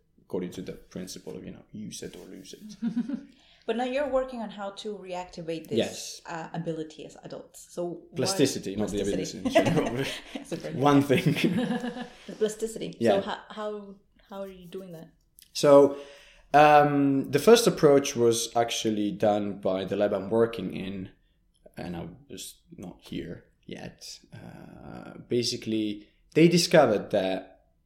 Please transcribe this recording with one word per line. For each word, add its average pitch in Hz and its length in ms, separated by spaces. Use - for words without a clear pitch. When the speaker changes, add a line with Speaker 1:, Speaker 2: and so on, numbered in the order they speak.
Speaker 1:
according 90 280
to 92 120
the 85 100
principle - 640
of, - 80
you 92 80
know, - 180
use - 320
it - 140
or 90 80
lose 95 200
it. 214 280
Speaker 2:
<laughs> 240 360
Speaker 3:
But 226 100
now 247 80
you're 269 240
working 262 320
on 202 100
how 202 200
to 208 140
reactivate 180 720
this, 117 100
Speaker 1:
Yes. - 480
Speaker 3:
uh, 165 280
ability 160 520
as - 160
adults. - 480
So 175 140
what 170 320
Speaker 1:
Plasticity, 113 580
not 104 140
the 101 160
Speaker 3:
Plasticity. 92 340
Speaker 1:
ability 254 200
in - 60
general. 135 400
Speaker 3:
<laughs> - 200
Super. - 260
Speaker 1:
One 139 320
thing. 139 320
Speaker 3:
<laughs> 240 920
The 202 100
plasticity. 214 640
Speaker 1:
Yeah. 208 220
Speaker 3:
So - 0
ho-, 196 180
how, 208 440
how 196 120
are 196 80
you 185 180
doing 185 260
that? 160 180
Speaker 1:
So, 143 460
um, 143 800
the 139 80
first 226 300
approach 143 480
was 117 400
actually 107 560
done 104 480
by 95 240
the 95 100
lab 104 200
I'm 98 160
working 113 440
in, 95 360
and 175 200
I - 120
was - 280
not 90 240
here - 440
yet. - 520
Uh, - 840
basically, 110 800
they 160 140
discovered 143 600
that 95 500